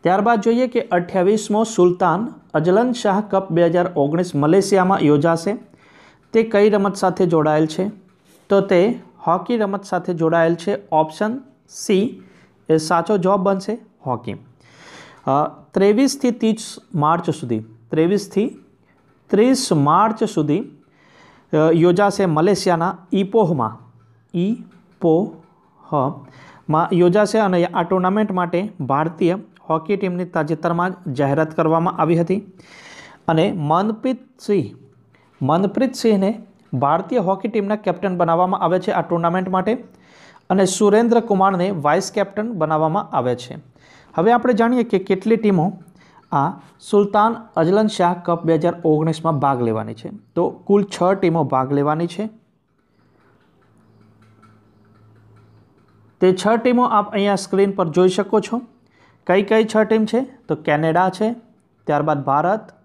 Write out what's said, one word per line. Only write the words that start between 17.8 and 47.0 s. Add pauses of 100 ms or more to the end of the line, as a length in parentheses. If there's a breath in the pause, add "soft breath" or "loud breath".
ત્રીસ
માર્ચ
સુધી, (960 soft breath)
અ, (160)
યોજાશે
મલેશિયાના (140)
ઇપોહમાં. (560)
ઇપોહમાં (1500 loud breath)
યોજાશે
અને
આ
ટુર્નામેન્ટ
માટે
ભારતીય (300)
હોકી
ટીમની
તાજેતરમાં
જ (200)
જાહેરાત
કરવામાં
આવી
હતી (760 loud breath)
અને
મનપ્રીત
સિંહ, (640 soft breath)
મનપ્રીત
સિંહને (260)
ભારતીય
હોકી
ટીમના
કેપ્ટન
બનાવવામાં
આવે
છે
આ
ટુર્નામેન્ટ
માટે (680 soft breath)
અને
સુરેન્દ્ર
કુમારને
વાઇસ
કેપ્ટન
બનાવવામાં
આવે
છે. (580 soft breath)
હવે
આપણે
જાણીએ
કે
કેટલી
ટીમો (600 soft breath)
આ (280 loud breath)
સુલતાન (200)